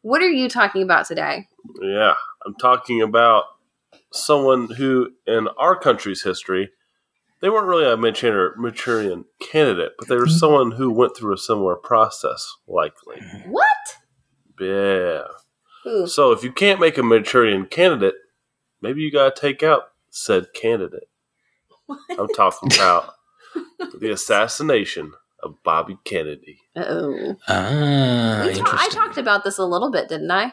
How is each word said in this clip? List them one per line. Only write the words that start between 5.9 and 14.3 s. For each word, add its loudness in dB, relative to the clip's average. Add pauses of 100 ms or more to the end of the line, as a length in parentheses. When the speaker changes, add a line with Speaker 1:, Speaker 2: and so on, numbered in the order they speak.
Speaker 2:
history, -4 (720)
they 0
weren't 0
really 2
a 4
Manchurian, 0
Manchurian -4 (160)
candidate, 0
but -16
they 0
were 2
Speaker 3:
Mm-hmm. 4
Speaker 2:
someone 4
who -2
went 2
through -4
a -6
similar -2
process, -2 (180)
likely. -6 (260)
Speaker 1:
What? 0 (960)